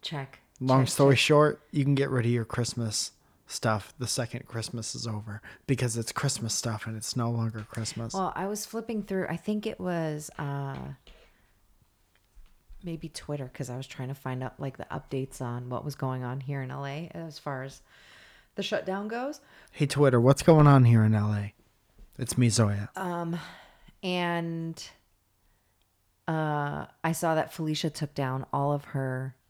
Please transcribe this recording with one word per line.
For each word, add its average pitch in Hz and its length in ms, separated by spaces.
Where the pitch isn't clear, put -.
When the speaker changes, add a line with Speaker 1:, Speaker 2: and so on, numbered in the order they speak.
Speaker 1:
Check. 139 340
Speaker 2:
Long 131 260
Speaker 1:
Check, - 80
Speaker 2:
story 139 220
Speaker 1:
check. 117 40
Speaker 2:
short, 147 420
you 143 120
can 139 120
get 139 140
rid 127 160
of 120 60
your 117 140
Christmas - 680
stuff - 520
the 120 80
second - 400
Christmas 113 480
is 117 100
over 107 360
because 123 300
it's 113 160
Christmas 120 400
stuff 107 340
and 110 80
it's - 220
no 117 120
longer 113 400
Christmas. 113 440
Speaker 1:
Well, 190 200
I 185 140
was 208 180
flipping 220 380
through, 190 240
I - 80
think 214 320
it 214 120
was, 160 500
uh, 139 380
maybe 165 260
Twitter, 147 440
'cause 131 160
I 123 80
was 131 100
trying 127 220
to 135 60
find 127 280
out, - 160
like, 135 180
the - 80
updates - 560
on 123 280
what 123 160
was 143 100
going 131 280
on 127 180
here 139 200
in 131 100
L 139 140
A 147 280
as 165 260
far 131 240
as 139 180
the 202 80
shutdown 196 440
goes. 247 320
Speaker 2:
Hey, - 140
Twitter, 139 340
what's 127 240
going 156 240
on 139 180
here 117 180
in 107 120
L 104 180
A? 104 200
It's - 200
me, 123 120
Zoya. 101 460
Speaker 1:
Um, 170 440
and, 170 840
uh, 151 600
I 160 100
saw 165 220
that - 180
Felicia 156 360
took 147 240
down 135 380
all 143 220
of 143 120
her 131 500